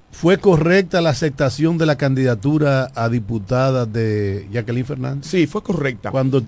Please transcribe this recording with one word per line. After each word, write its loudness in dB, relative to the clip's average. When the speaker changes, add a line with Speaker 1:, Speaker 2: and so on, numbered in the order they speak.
Speaker 1:
¿Fue 2
correcta 2
la 2
aceptación 0
de 2
la 2
candidatura 0
a -2
diputada 0
de -2
Jacqueline -4
Fernández? -8
Speaker 2:
Sí, 2
fue -8
correcta. -4
Speaker 1:
Cuando 2